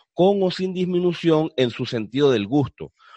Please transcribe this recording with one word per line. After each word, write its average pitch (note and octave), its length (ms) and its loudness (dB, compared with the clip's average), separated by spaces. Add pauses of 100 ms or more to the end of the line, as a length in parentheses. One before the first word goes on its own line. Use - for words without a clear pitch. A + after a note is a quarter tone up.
(140)
con G3 280 2
o F3+ 100 0
sin F#3 200 -6
disminución F3 840 0
en B2+ 140 2
su B2+ 140 -8
sentido B2 460 0
del G#2 160 2
gusto, B2+ 460 -2 (240)